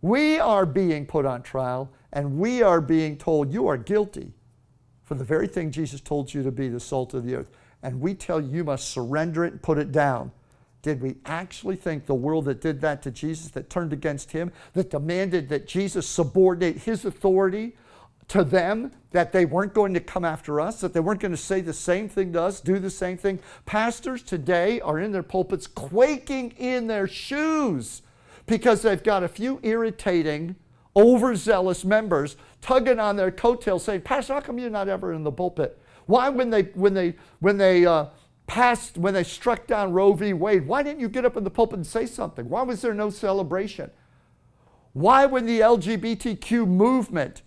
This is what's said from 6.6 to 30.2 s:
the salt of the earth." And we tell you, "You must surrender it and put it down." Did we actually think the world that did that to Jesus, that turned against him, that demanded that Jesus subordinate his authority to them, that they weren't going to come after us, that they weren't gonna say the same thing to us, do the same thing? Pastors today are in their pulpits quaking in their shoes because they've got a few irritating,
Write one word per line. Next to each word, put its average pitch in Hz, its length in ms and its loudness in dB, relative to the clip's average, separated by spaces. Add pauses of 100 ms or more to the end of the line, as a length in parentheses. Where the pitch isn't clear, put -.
the 120 120 -6
salt 127 320 -6
of 123 140 -6
the 127 80 -6
earth." 131 160 -10 (320)
And 127 180 -8
we 180 140 -4
tell 170 260 -4
you, 143 80 -6
"You 165 160 -4
must 143 240 -6
surrender 156 560 -2
it 170 80 -4
and - 100 -16
put 156 140 0
it 147 160 -4
down." 131 400 0 (500)
Did 147 200 -4
we 131 140 -6 (100)
actually 185 500 -8
think 156 300 -6
the 143 80 0
world 147 320 -2
that 131 160 -4
did 151 180 -4
that 147 220 -2
to 139 80 -8
Jesus, 160 400 -8
that 147 180 -12
turned 170 240 -4
against 147 380 -6
him, 170 200 -4 (220)
that 185 160 -2
demanded 165 640 -2
that 147 160 -4
Jesus 185 420 -4
subordinate 175 720 2
his - 260 -4
authority 196 720 0 (520)
to 190 140 4
them, 190 500 0 (180)
that 175 220 2
they 185 120 6
weren't 180 300 -2
going 202 180 4
to 170 80 0
come - 240 -6
after 156 340 -2
us, 180 220 -4
that 180 140 -6
they 170 60 2
weren't 190 200 0
gonna 180 160 -4
say 190 240 -2
the 165 140 -6
same 196 340 -2
thing 190 240 -2
to 165 80 0
us, 196 220 -2
do 190 160 0
the 190 100 -4
same 185 300 -6
thing? 196 220 -2 (260)
Pastors 240 560 -2
today 180 580 0
are 151 180 -2
in 202 140 -4
their 185 100 -4
pulpits 185 440 -4
quaking 247 840 0
in 247 340 -4
their 214 200 -2
shoes 285 960 -2 (460)
because 226 340 4
they've 214 220 2
got 202 200 2
a 175 60 -2
few 254 340 -4
irritating, 180 920 -2 (400)